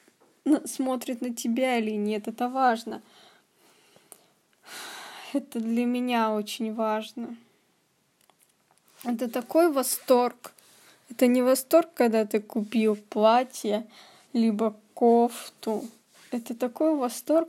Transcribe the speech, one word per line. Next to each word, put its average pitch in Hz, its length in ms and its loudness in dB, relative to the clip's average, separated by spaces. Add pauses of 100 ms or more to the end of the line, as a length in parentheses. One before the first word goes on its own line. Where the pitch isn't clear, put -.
(440)
на-, 285 220 0
смотрит 254 540 -4
на 247 140 -6
тебя 247 440 0
или 214 140 -2
нет, 208 360 -4
это 247 200 -4
важно. 240 540 0 (2250)
Это 277 260 -4
для 233 280 0
меня 240 460 0
очень 214 400 -4
важно. 220 640 -6 (1700)
Это 240 260 -4
такой 294 440 2
восторг. 247 800 0 (580)
Это 254 160 2
не 247 160 4
восторг, 269 520 4
когда 226 320 2
ты 208 140 -2
купил 214 560 0
платье, 220 920 0 (460)
либо 226 440 0 (180)
кофту. 233 880 2 (460)
Это 240 240 -8
такой 285 400 0
восторг, 294 540 0